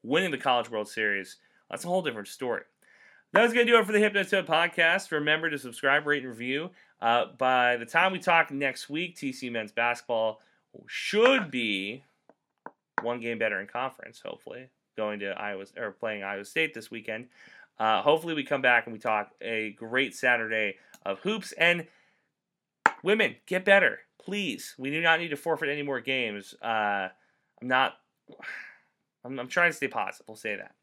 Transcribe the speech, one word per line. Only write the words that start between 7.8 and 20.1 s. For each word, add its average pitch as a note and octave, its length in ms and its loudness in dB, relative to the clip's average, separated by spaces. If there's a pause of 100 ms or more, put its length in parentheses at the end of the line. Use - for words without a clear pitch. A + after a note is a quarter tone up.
time F3 280 2
we F3+ 60 -6
talk E3 320 4
next C#3 380 -4
week, F3 280 -6
T C3 160 -6
C B2+ 140 -10
U A#2+ 60 -6
men's A2 200 -6
basketball A#2 680 -2 (460)
should A3 640 2
be A2+ 540 -4 (1000)
one A#2+ 180 -4
game A#2 180 -4
better G#2 220 0
in G#2 60 -10
conference, B2+ 580 -8
hopefully, - 460 -14 (260)
going G#2+ 240 -4
to G2+ 60 -6 (120)
Iowa, G2 280 -8 (100)
or G#2+ 160 -6
playing G#2 320 -6
Iowa G2+ 200 -6
State D#3 300 -2
this A2 160 -14
weekend. A2+ 380 -10 (500)
Uh, A2 240 4
hopefully D#3+ 320 2
we D3 80 -2
come C3+ 200 -2
back B2 240 4
and A#2 60 -10
we A2 60 -12
talk G#2+ 320 0 (100)
a A2 320 -4
great A#2 440 -4